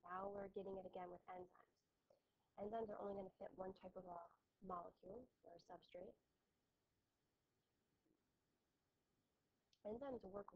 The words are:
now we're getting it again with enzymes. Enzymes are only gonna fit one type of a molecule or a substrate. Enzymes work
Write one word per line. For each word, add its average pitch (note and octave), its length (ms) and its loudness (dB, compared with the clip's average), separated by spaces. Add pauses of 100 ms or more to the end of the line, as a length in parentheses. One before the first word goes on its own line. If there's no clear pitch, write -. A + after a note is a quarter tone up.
now F#3 240 4
we're G3+ 240 2
getting F#3+ 240 2
it F#3 80 0
again F3+ 240 -2
with F3+ 200 -8
enzymes. - 520 -6 (800)
Enzymes G#3+ 320 4
are - 80 0
only G3+ 160 4
gonna F#3+ 240 0
fit G3 160 -2
one F#3+ 240 2
type F#3 160 -6
of F#3 80 -4
a F3 160 -2 (400)
molecule F#3 640 -2 (160)
or E3+ 160 -12
a E3+ 80 -14
substrate. F3+ 480 -6 (3750)
Enzymes B3 400 2
work G3 160 0 (120)